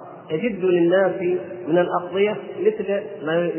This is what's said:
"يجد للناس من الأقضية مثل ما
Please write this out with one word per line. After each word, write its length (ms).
"يجد 340
للناس 760
من 100
الأقضية 580
مثل 420
ما 320